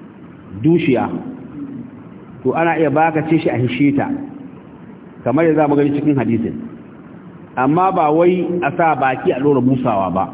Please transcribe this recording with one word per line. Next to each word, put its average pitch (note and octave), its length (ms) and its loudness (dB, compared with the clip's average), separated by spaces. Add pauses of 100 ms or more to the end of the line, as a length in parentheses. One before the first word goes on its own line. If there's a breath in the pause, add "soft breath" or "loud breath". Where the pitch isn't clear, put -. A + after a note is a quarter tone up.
(640)
dushiya, B2+ 460 2 (1400)
to, B2+ 100 2
ana E3 240 2
iya D#3 120 2
baka D#3 380 2
ce E3 120 4
shi E3 80 -2
a B2 80 0
hishe C3+ 400 0
ta, A2+ 100 0 (1200)
kamar C3 240 2
yadda D#3 160 4
za C#3+ 40 2
mu C#3+ 80 2
gani C#3+ 200 4
cikin D3 200 0
hadisin. A2+ 440 -2 (960)
Amma D#3 340 2
ba E3 220 2
wai F3 320 4 (180)
a E3+ 140 -2
sa E3 180 2
baki C3 380 0
a B2+ 80 -6
ɗora C#3+ 240 2
busawa B2 480 0
ba F#2 220 -2